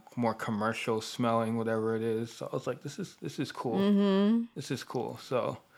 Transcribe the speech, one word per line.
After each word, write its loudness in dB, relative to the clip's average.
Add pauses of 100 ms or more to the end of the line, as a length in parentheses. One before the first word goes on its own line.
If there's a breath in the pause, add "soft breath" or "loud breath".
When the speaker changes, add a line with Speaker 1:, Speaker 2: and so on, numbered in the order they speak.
(160)
Speaker 1:
more 2
commercial 0
smelling, 0
whatever 0
it -2
is. 0
So -10
I -2
was -4
like, -6
"This -10
is, -8
this -8
is -4
cool. -2
Speaker 2:
Mm-hmm. 4 (120)
Speaker 1:
This -8
is -4
cool." -4
So -2 (200 soft breath)